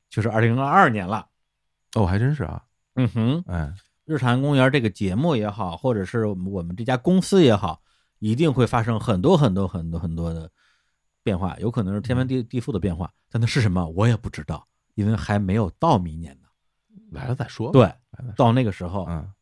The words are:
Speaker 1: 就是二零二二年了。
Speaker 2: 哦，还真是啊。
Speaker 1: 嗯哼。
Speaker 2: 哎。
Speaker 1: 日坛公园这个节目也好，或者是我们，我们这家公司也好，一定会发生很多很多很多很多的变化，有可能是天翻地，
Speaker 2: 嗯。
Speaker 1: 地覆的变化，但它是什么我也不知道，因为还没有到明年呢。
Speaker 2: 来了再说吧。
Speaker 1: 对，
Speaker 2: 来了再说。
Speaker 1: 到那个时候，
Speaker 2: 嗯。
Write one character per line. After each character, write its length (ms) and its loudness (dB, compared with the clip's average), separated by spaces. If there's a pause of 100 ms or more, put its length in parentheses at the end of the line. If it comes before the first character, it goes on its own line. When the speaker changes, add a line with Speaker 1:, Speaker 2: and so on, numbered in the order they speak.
Speaker 1:
就 120 -2
是 80 -2
二 120 2
零 180 2
二 100 -2
二 200 6
年 180 -2
了。 200 -6 (680)
Speaker 2:
哦， 100 4
还 140 2
真 160 0
是 80 -6
啊。 200 -10 (320)
Speaker 1:
嗯 140 0
哼。 380 -2
Speaker 2:
哎。 260 -4 (320)
Speaker 1:
日 120 -4
坛 240 0
公 140 2
园 160 6
这 100 2
个 80 0
节 260 -2
目 200 0
也 140 -2
好， 280 -8
或 160 -2
者 100 -2
是 220 -2
我 100 -2
们， 160 -8
我 100 -4
们 140 -8
这 80 -8
家 140 0
公 240 2
司 220 4
也 120 8
好， 260 -4 (380)
一 160 -2
定 160 2
会 160 2
发 160 0
生 160 -2
很 220 0
多 160 4
很 160 2
多 120 0
很 240 -6
多 80 -6
很 160 -6
多 200 -6
的 180 -12 (720)
变 140 -2
化， 220 -6
有 120 -2
可 100 -2
能 120 -2
是 80 -2
天 140 -2
翻 120 0
地， 140 -2
Speaker 2:
嗯。 60 -10
Speaker 1:
地 120 -6
覆 140 -6
的 60 -2
变 140 -2
化， 180 -8 (180)
但 100 -2
它 80 2
是 140 0
什 100 2
么 180 0
我 180 2
也 100 2
不 120 -10
知 140 -12
道， 240 -10 (280)
因 120 0
为 80 2
还 240 -2
没 140 0
有 160 0 (100)
到 180 4
明 220 -4
年 220 -14
呢。 60 -20 (640)
Speaker 2:
来 160 -10
了 80 -4
再 120 -6
说 240 -8
吧。 20 2
Speaker 1:
对， 100 10
Speaker 2:
来 420 -4
了 20 -12
再 0 -
说。 80 -12
Speaker 1:
到 160 6
那 140 2
个 60 0
时 140 -10
候， 220 -6
Speaker 2:
嗯。 240 -8 (100)